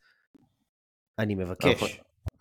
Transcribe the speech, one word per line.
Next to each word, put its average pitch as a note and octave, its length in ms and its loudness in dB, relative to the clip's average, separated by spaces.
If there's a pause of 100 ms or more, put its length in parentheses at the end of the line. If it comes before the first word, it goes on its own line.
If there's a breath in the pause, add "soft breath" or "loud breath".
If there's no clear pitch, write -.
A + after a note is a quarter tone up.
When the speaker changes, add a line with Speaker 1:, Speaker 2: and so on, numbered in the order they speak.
(1200)
Speaker 1:
אני G#2+ 160 0
מבקש. F#2+ 480 2
Speaker 2:
אבל, G2 60 2 (520)